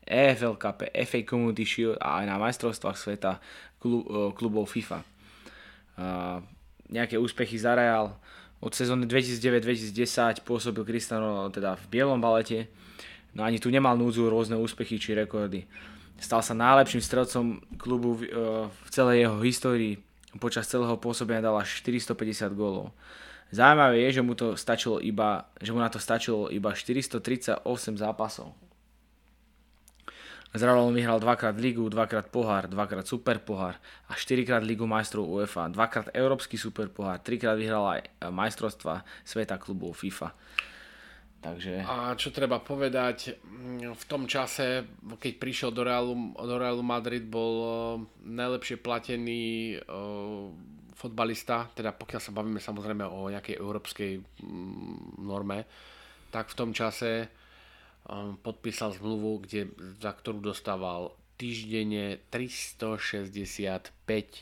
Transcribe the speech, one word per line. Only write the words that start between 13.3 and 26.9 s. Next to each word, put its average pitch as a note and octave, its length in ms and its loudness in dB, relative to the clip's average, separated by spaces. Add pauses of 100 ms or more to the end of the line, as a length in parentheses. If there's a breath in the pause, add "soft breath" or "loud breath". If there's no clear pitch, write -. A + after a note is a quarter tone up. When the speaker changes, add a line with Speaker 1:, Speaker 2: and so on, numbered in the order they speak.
Speaker 1:
No G#2+ 120 -4
ani A2+ 160 2
tu B2 100 0
nemal C3 240 6
núdzu A#2+ 320 4
rôzne A2+ 300 4
úspechy A2+ 420 -2
či G#2+ 160 -2
rekordy. G#2 540 -2 (500 loud breath)
Stal A2+ 240 2
sa A2+ 160 -2
najlepším C3 400 8
strelcom A#2+ 480 2 (320)
klubu A#2+ 380 0
v, A2+ 80 -6
eh, - 60 -6 (360)
v - 240 -14
celej B2 320 8
jeho A2 200 4
histórii. A#2+ 520 2 (420)
Počas A#2 300 -2
celého A#2+ 320 2
pôsobenia A#2 420 0
dal A2 140 4
až G2+ 240 2
štyristopäťdesiat A2 720 -2
gólov. G2+ 380 -2 (600 loud breath)
Zaujímavé B2+ 540 10
je, C3+ 80 6
že C3 100 4
mu A#2+ 120 2
to A2+ 200 0
stačilo A2+ 440 0
iba, G#2 480 0 (120)
že G2+ 120 -6
mu A2+ 80 0
na A#2 120 2
to A2+ 80 -6
stačilo A2+ 520 0
iba G2+ 240 0
štyristotridsať B2 880 -2